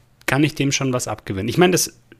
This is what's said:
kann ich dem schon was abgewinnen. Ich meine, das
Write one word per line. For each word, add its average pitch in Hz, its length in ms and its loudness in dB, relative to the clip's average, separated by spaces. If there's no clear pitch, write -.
kann 139 180 2
ich 143 100 0
dem 139 180 -2
schon 135 200 -2
was 123 160 -4
abgewinnen. 104 400 -6
Ich - 80 -4
meine, 180 140 6
das - 280 -2